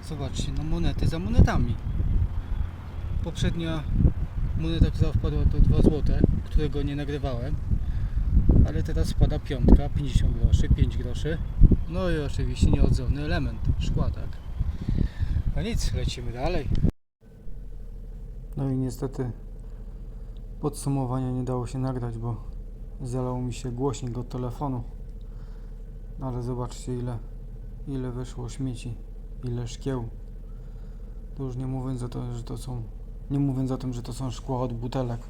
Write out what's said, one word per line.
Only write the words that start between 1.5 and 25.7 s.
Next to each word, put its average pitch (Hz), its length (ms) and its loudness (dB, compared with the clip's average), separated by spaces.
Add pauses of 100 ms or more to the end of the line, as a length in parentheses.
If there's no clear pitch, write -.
Poprzednia 165 580 -2 (760)
moneta, 165 320 2
która 160 220 2
wpadła, 151 400 2
to - 80 4
dwa - 220 8
złote, - 380 6 (240)
którego 143 380 2
nie 143 140 0
nagrywałem. 139 580 -2 (1120)
Ale 147 140 0
teraz 160 300 2
wpada 160 260 6
piątka, - 500 8
pięćdziesiąt - 500 2
groszy, - 300 4
pięć - 300 4
groszy. 139 400 -2 (500)
No 175 220 0
i 160 80 2
oczywiście 135 520 2
nieodzowny 135 540 4
element 139 360 0 (180)
szkła, - 320 2
tak? - 180 -4 (1300)
No 147 60 0
nic, - 320 0
lecimy 123 380 -4
dalej. 147 360 -2 (1900)
No 135 140 -2
i 131 60 0
niestety 131 540 -4 (1300)
podsumowania 131 680 -2
nie 127 140 -2
dało 123 220 -2
się 131 120 -6
nagrać, 123 400 -4
bo 117 260 -6 (580)
zalał 127 400 -4
mi 123 100 -4
się 123 200 -8
głośnik 123 460 -4
od 120 100 -8
telefonu. 123 540 -6 (1400)